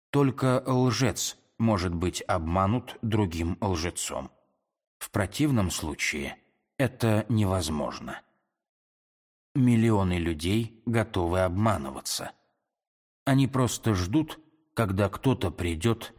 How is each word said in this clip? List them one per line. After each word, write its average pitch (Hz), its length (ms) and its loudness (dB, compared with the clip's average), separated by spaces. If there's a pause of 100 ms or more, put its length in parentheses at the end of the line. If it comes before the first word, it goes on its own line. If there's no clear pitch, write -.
(100)
Только 131 560 2
лжец 127 680 0 (220)
может 95 360 2
быть 85 280 -2
обманут 95 800 -2
другим 92 580 -2
лжецом. 87 720 -4 (680)
В - 120 -12
противном 107 600 0
случае 71 640 -6 (420)
это 110 500 0
невозможно. 90 920 -2 (1300)
Миллионы 113 640 4
людей 85 680 -2
готовы 92 580 0
обманываться. 90 880 -2 (960)
Они 135 200 4
просто 127 480 0
ждут, 110 460 0 (320)
когда 98 380 0
кто-то 101 420 0
придёт 87 680 -2